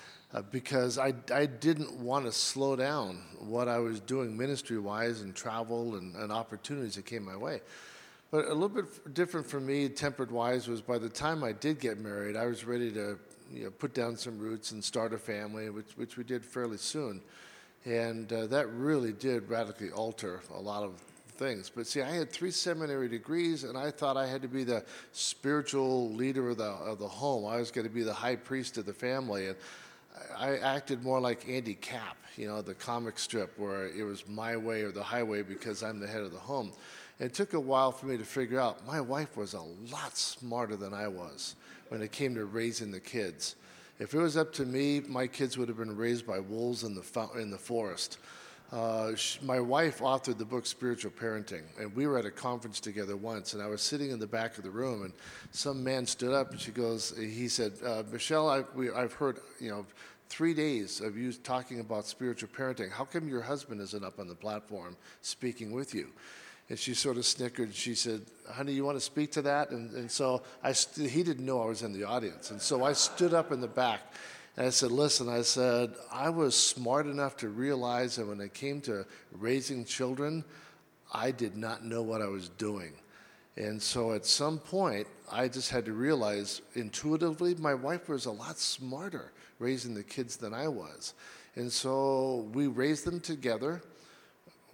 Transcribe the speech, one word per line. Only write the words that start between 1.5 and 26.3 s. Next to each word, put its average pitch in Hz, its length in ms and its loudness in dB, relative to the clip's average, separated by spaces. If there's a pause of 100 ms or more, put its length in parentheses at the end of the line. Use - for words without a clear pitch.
want 127 260 2
to 113 60 0
slow 135 440 2
down 123 460 0 (180)
what 117 280 0
I 120 100 4
was 113 220 2
doing 120 360 0
ministry-wise 113 840 0
and 95 140 -8
travel 117 600 -2
and, 90 180 -8
and 107 160 -4
opportunities 113 640 -4
that 98 100 -8
came 113 180 -6
my 95 140 -8
way. 131 240 -4 (680)
But 156 140 4
a 156 80 0
little 180 160 4
bit 202 160 0
f-, - 280 -14
different 170 320 2
for 143 140 -2
me, 139 280 4
tempered-wise, 123 800 2
was 113 140 -2
by 120 160 0
the 113 100 0
time 151 360 0
I 113 80 0
did 143 280 0
get 110 200 0
married, 104 360 -4
I 117 120 2
was 113 180 -2
ready 120 260 0
to, 104 280 -2 (340)
you 110 120 -6
know, 98 40 -6
put 135 240 -6
down 117 240 0
some 113 220 -8
roots 110 320 -6
and 107 120 -6
start 113 300 0
a 113 40 -2
family, 107 520 -4
which, 107 260 -10
which 120 220 -6
we 123 60 -6
did 120 200 -2
fairly 117 340 -4
soon. 113 440 -4 (640)
And, 117 480 0
uh, 113 140 0
that 135 260 4
really 127 400 4
did 113 340 2
radically 107 440 -2
alter 101 500 -4 (120)
a 92 60 -8
lot 104 240 -2
of 92 160 -6 (380)
things. 117 320 -2
But 117 160 -6
see, 143 160 0
I 131 100 0
had 165 200 0
three 180 180 -2
seminary 156 580 0
degrees, 151 560 0
and 127 140 -6
I 143 140 -2
thought 139 260 2
I 135 80 4
had 131 160 -2
to 131 60 -2
be 131 160 0
the 117 200 2 (280)
spiritual 135 1000 2
leader 127 380 2